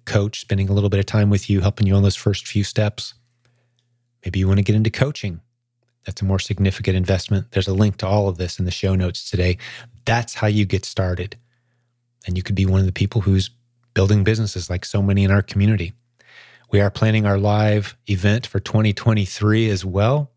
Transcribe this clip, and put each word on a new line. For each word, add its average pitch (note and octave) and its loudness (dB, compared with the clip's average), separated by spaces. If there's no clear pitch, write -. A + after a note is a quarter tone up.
coach G#2+ -2
spending G2 -2
a - 0
little G2+ 2
bit G2 0
of F#2+ 0
time G#2 0
with G2+ 0
you, G2+ 2
helping G2 0
you G2 2
on G2 4
those G2 2
first - -4
few G2+ -2
steps. - -4
Maybe F#2 -4
you F#2 2
wanna G2 4
get G#2 2
into A2 2
coaching. G#2 -4
That's - -10
a - -2
more F#2+ 2
significant F#2+ -2
investment. F#2 -2
There's F#2+ -2
a G2 0
link G2+ 2
to - -6
all G2+ 2
of F2+ -4
this F2 -8
in F#2 -2
the F2+ -2
show F#2+ -2
notes F#2 -2
today. F2+ 0
That's A#2 -2
how - -4
you G#2 2
get F#2 -2
started. F#2 -4
And F2+ -4
you F#2 -4
could G2 -4
be F#2+ 2
one F#2+ 4
of F#2 4
the F#2 0
people G2+ -2
who's F#2+ 2
building G2 2
businesses A2 -2
like F2+ -6
so G2+ -2
many G2 4
in F#2+ 4
our G2 4
community. G2 0
We G2+ 4
are G2+ 2
planning A2 2
our G2+ 2
live G#2 0
event G#2 0
for - -4
twenty G#2+ 0
twenty-three G#2+ 0
as F#2+ -2
well. A2 0